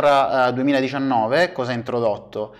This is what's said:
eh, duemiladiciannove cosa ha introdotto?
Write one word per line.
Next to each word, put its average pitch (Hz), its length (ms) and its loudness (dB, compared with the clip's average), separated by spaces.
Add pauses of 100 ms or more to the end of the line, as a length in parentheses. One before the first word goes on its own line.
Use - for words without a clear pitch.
eh, 131 480 4
duemiladiciannove 135 1000 0
cosa 127 220 -6
ha - 20 -4
introdotto? 113 840 -4